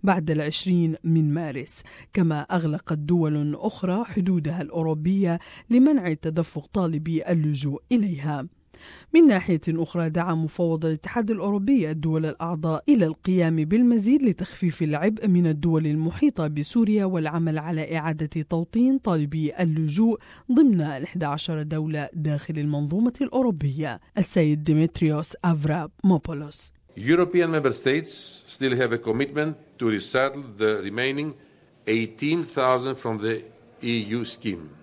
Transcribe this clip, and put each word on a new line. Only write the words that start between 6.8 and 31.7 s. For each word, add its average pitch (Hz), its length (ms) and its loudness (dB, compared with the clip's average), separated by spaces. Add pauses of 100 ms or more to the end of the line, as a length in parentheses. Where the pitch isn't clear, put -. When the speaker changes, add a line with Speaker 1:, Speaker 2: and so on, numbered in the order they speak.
Speaker 1:
اللجوء 147 580 0 (100)
إليها. 156 560 -2 (680)
من 320 140 10
ناحية 185 400 4
أخرى، 165 420 -2
دعا 170 240 -2
مفوض 160 520 0
الاتحاد 202 460 -2
الأوروبي 202 600 0
الدول 156 340 0
الأعضاء 160 640 -2
إلى 233 160 6
القيام 165 500 2
بالمزيد 233 680 4
لتخفيف 180 600 -2
العبء 170 440 0
من 180 200 6
الدول 156 400 0
المحيطة 160 600 0
بسوريا 202 580 0
والعمل 160 540 -2
على 156 380 -4
إعادة 156 440 -4
توطين 226 560 0
طالبي 156 600 -2
اللجوء 165 600 2 (320)
ضمن 247 300 6
الإحدى 151 440 -4
عشر 151 380 -4
دولة 156 500 -4
داخل 151 460 -4
المنظومة 151 640 0
الأوروبية. 151 800 -2 (180)
السيد 151 460 2
ديمتريوس 156 680 0 (120)
أفراموبولوس. 156 1300 -2 (240)
Speaker 2:
European 170 540 2
member 143 200 2
states - 760 -4
still 131 280 -2
have 123 160 2
a 117 60 -2
commitment 139 580 -2 (240)
to 117 100 2
resettle 131 540 -2 (140)
the 107 260 0
remaining 135 500 -4 (540)